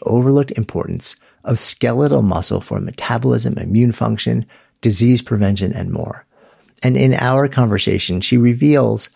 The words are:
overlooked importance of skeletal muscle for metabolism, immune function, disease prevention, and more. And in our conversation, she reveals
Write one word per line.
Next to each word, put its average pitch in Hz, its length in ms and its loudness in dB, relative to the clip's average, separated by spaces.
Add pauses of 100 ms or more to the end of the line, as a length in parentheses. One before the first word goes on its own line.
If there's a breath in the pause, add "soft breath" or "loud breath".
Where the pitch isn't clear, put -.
overlooked 131 480 2
importance - 640 -6 (280 soft breath)
of 117 140 -2
skeletal 127 640 0
muscle 95 400 -2
for - 180 -6
metabolism, 117 800 -2
immune 113 340 2
function, 117 540 -2 (340 soft breath)
disease 117 400 2
prevention, 101 540 0
and 92 160 -6
more. - 340 -8 (580 soft breath)
And 127 140 2
in 131 160 4
our 131 340 2
conversation, 104 760 0
she 123 160 2
reveals 120 760 2